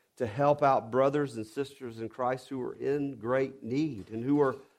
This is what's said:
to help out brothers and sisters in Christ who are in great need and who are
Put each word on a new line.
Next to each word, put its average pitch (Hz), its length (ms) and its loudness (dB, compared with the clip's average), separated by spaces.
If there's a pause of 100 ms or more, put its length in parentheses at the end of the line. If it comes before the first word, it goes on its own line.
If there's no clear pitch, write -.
(160)
to 123 100 -2
help 143 360 2
out 117 280 4
brothers 135 460 2
and 110 100 -6
sisters 131 540 -8
in 113 80 -6
Christ 127 400 -4
who 131 140 -6
are 123 100 -6
in 139 440 -2
great 127 460 -2
need 123 480 -4
and 113 140 -6
who 143 160 4
are 127 160 4 (220)